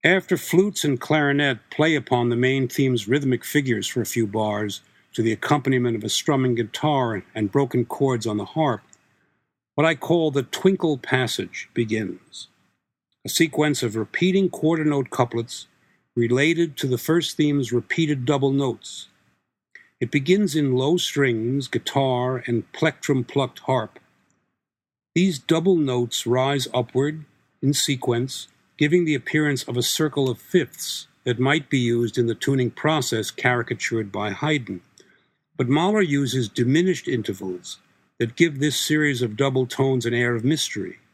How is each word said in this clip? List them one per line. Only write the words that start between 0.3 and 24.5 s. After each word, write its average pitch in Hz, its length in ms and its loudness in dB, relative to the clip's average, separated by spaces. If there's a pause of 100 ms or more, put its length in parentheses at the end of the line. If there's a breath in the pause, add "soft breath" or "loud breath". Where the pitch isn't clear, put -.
flutes 185 480 2
and 143 160 0
clarinet 143 600 0 (100)
play 156 260 2
upon 123 320 0
the 120 80 0
main 127 320 2
theme's 127 400 0
rhythmic 131 380 0
figures 127 420 0
for - 140 -4
a 104 40 -2
few 113 220 -2
bars, 107 540 -4 (320 soft breath)
to - 80 -4
the 113 100 2
accompaniment 123 640 0
of 107 80 -6
a 110 60 -4
strumming 131 460 2
guitar 120 680 0 (100)
and 107 180 -2
broken 123 340 2
chords 123 420 -2
on 110 100 -2
the 101 80 -4
harp, 143 360 -2 (920)
what 147 120 4
I 165 80 2
call 160 340 2
the 135 140 0
twinkle 170 540 2
passage - 760 -2
begins, 107 760 -4 (760)
a - 40 -8
sequence 151 520 0
of 110 140 -2
repeating 180 540 2
quarter 160 340 0
note 143 260 0
couplets - 580 -4 (480)
related 143 640 2
to 143 100 -2
the 127 100 0
first 160 400 0
theme's 143 340 0
repeated 135 540 -2
double 139 260 2
notes. - 560 -4 (920 loud breath)
It 120 100 -4
begins 170 420 2
in 143 220 2
low 139 220 2
strings, 127 720 0
guitar, 127 760 -2
and 113 280 -2
plectrum 143 500 0
plucked 135 360 -4
harp. 123 400 -2 (1160)